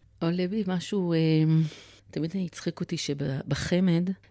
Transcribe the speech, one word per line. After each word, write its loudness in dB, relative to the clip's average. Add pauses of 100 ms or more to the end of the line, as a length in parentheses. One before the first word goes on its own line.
(220)
עולה -2
בי -2
משהו, -2
אה, 4 (920)
תמיד -4 (140)
הצחיק -8
אותי -6
שבחמד, 0 (200)